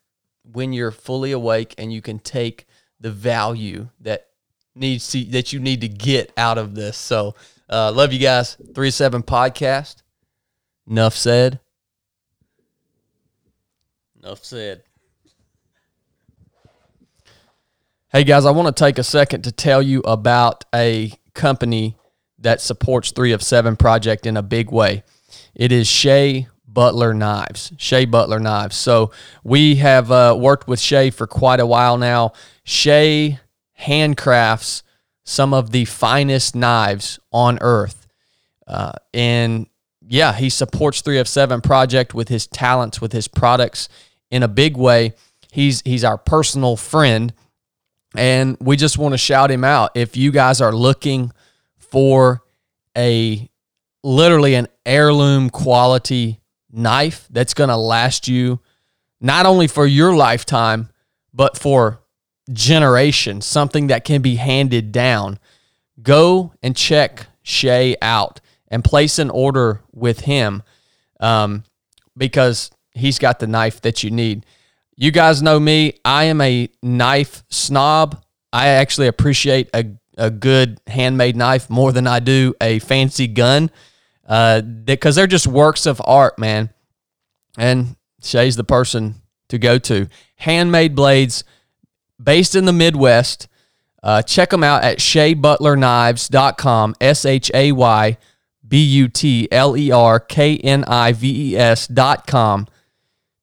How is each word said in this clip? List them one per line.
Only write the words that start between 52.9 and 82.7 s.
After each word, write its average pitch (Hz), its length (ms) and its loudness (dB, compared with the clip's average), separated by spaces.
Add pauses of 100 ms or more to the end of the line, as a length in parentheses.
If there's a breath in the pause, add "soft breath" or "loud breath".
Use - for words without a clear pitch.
a, 113 520 -2 (540)
literally 143 520 4
an 123 120 -2 (180)
heirloom 143 640 2
quality 123 880 0 (320)
knife 120 600 -2
that's 120 220 -4
gonna 131 240 0
last 117 500 -2
you 123 320 -2 (640)
not 147 240 2
only 185 220 4
for 147 180 0
your 151 300 4
lifetime, 117 720 0 (440)
but 131 240 0
for 123 440 0 (500)
generations, 127 920 2
something 147 420 -2
that 120 180 -2
can 143 180 0
be 127 120 0
handed 123 560 -2
down, 107 460 -2 (640)
go 170 500 4 (120)
and 127 120 -4
check - 520 -2 (160)
Shay 127 580 0
out 113 380 -2 (300)
and 117 140 -4
place 147 360 2
an 143 100 -2
order 127 520 0 (100)
with 117 300 -4
him, 110 420 -2 (560)
um, 107 440 -2 (540)
because 127 540 -2 (200)
he's 127 280 -4
got 127 200 0
the 113 80 -6
knife 113 340 -4
that 117 220 -4
you 110 80 -6
need. 113 340 -4 (500)
You 143 160 0
guys 160 300 4
know 156 180 2
me. 156 440 0
I 143 220 0
am 156 160 0
a 123 280 0 (140)
knife 123 640 -2
snob. 147 760 -2 (280)
I 127 160 0
actually 139 400 2
appreciate 131 640 0
a, 117 120 -2 (320)
a 113 120 -2
good 123 580 0
handmade 127 500 0
knife 123 320 0
more 131 220 2
than 127 140 0
I 123 140 0
do 131 400 2
a 113 200 0